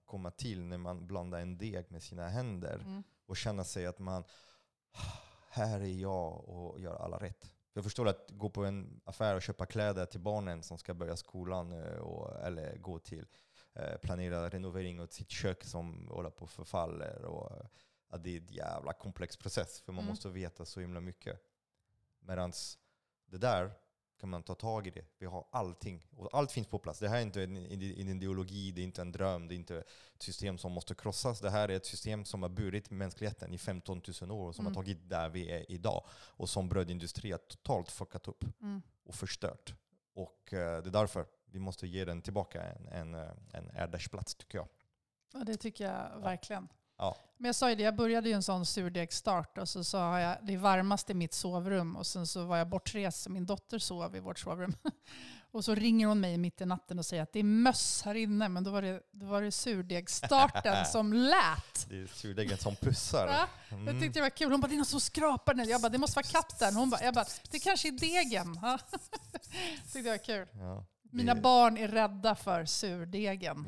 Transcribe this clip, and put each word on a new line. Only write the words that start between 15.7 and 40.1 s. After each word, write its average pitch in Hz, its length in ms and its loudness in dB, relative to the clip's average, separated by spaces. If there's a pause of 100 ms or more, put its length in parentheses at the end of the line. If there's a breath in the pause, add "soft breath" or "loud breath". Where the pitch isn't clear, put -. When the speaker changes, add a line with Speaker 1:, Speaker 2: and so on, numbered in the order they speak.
Speaker 1:
håller 85 180 -8
på - 160 -16
att 82 60 -16
förfaller. 82 720 -6
Och, 80 260 -10 (600 soft breath)
ja, 85 60 -10
det 87 200 -8
är - 40 -12
en 87 60 -18
jävla 80 460 -6
komplex - 440 -10
process - 440 -6
för - 100 -14
man 92 120 -6
Speaker 2:
Mm. 101 80 -4
Speaker 1:
måste 107 180 -8
veta 90 360 -8
så - 140 -12
himla 90 200 -8
mycket. 90 400 -10 (800)
Medans 90 580 -6 (540)
det 92 60 -10
där 98 340 2 (480)
kan 95 100 -10
man 87 140 -6
ta 90 120 -8
tag 113 320 -4
i - 20 -8
det. 85 160 -12 (120)
Vi 98 80 -12
har 87 260 -10
allting. 92 560 -8 (100)
Och 90 160 -12
allt 143 180 0
finns 113 160 -4
på 104 120 -6
plats. - 200 -8
Det 104 100 -2
här 113 80 2
är 120 40 2
inte 98 220 -4
en, 95 140 -6
en, 92 240 -8
en 95 280 -6
ideologi, 95 600 -4
det 90 100 -6
är - 20 -4
inte 90 180 -6
en 87 100 -6
dröm, 87 360 -2
det 87 60 -10
är - 20 -6
inte 87 220 -8 (380 loud breath)
ett - 60 -20
system 95 360 -6
som 90 140 -6
måste 87 240 -6
krossas. 113 440 -2
Det 101 100 -2
här 104 200 2
är 95 60 0
ett 95 100 -4
system 107 400 -6
som 98 160 -6
har 90 80 -2
burit 101 400 -4
mänskligheten 95 640 -6
i 90 40 -6
femtontusen 90 760 -8
år 98 160 -6
och 85 80 -8
som 107 100 -6
Speaker 2:
Mm. 95 100 -2
Speaker 1:
har 95 80 -4
tagit 90 260 -6
där 82 200 0
vi 82 220 -6
är 85 200 -6
idag. 87 380 -2
Och - 400 -10
som 92 200 0
brödindustri 87 640 -2
har 82 80 -2
totalt - 520 -4
fuckat - 360 -10
upp - 180 -10 (160)
Speaker 2:
Mm. 202 200 -8 (240)
Speaker 1:
och - 100 -14
förstört. - 580 -6 (420)